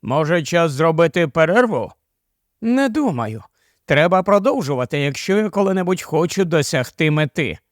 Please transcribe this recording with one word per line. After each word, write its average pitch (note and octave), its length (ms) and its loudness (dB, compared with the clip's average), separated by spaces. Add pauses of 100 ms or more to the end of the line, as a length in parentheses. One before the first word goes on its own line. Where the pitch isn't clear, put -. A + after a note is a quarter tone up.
може, D#3 400 0
час E3+ 300 0
зробити E3 560 2
перерву?» E3 640 0 (680)
«Не B3+ 280 0
думаю. B2+ 540 -4 (420)
Треба F3 380 2
продовжувати, F#3+ 760 0
якщо C#3+ 380 -2
я G#3+ 140 -2
коли-небудь F#3 520 -2
хочу F3 420 -2
досягти D#3 680 -2
мети». D3+ 480 -2 (120)